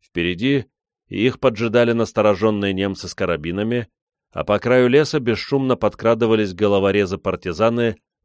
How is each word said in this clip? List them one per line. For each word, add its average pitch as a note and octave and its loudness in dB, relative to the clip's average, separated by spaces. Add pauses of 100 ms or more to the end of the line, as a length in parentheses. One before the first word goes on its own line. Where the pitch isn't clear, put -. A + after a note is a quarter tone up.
Впереди F2+ -2 (420)
их G#2+ -2
поджидали A2+ 2
насторожённые G#2 0
немцы F#2+ -4
с - -12
карабинами, F#2+ -4 (440)
а - -8
по G2+ 0
краю B2 2
леса C#3+ 2
бесшумно B2+ -2
подкрадывались A2 0
головорезы-партизаны G2+ 0 (280)